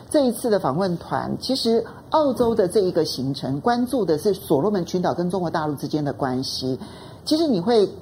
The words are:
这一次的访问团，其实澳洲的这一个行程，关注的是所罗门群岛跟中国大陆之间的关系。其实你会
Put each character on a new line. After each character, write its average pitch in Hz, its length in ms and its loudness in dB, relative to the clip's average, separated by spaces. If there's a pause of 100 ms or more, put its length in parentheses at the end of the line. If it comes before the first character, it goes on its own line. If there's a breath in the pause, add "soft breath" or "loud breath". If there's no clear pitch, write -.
(120)
这 285 160 4
一 233 40 4
次 233 200 -2
的 196 80 4
访 147 180 0
问 185 200 0
团， 135 420 -4
其 254 160 -2
实 226 280 2 (280 loud breath)
澳 302 200 4
洲 233 220 2
的 196 140 4
这 202 140 2
一 185 100 2
个 165 120 2
行 135 300 -4
程， 139 260 -4
关 240 280 0
注 240 180 0
的 156 140 2
是 208 160 2
所 151 260 2
罗 190 80 2
门 185 160 0
群 180 160 -2
岛 151 140 0
跟 175 120 -2
中 185 140 -2
国 165 80 -2
大 160 160 -2
陆 151 80 -2
之 139 140 -6
间 151 180 -2
的 135 80 -2
关 131 300 -2
系。 131 340 -4 (480 loud breath)
其 302 100 2
实 330 100 2
你 240 140 2
会 208 260 4 (160)